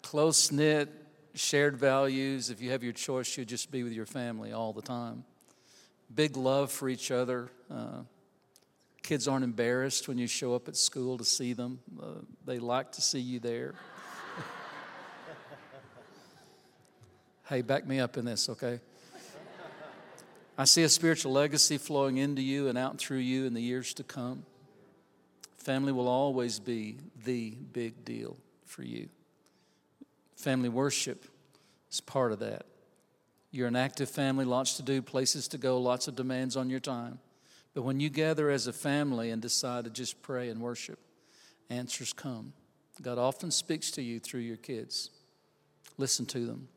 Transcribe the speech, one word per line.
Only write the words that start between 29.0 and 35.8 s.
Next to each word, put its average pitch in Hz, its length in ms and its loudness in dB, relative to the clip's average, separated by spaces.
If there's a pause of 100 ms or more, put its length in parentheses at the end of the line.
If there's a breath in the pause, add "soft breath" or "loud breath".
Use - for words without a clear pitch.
Family 131 340 2
worship 135 560 0 (680 soft breath)
is - 80 -4
part 123 320 2
of 104 80 -2
that. 110 260 -6 (840)
You're 127 160 0
an 120 80 2
active 131 340 2
family, 135 360 2
lots 127 320 2
to 147 60 -8
do, 135 180 2
places 131 480 0
to 160 80 -8
go, 127 240 4